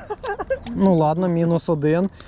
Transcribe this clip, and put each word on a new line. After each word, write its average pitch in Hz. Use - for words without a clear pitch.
Ну 190
ладно, 160
мінус 170
один, 160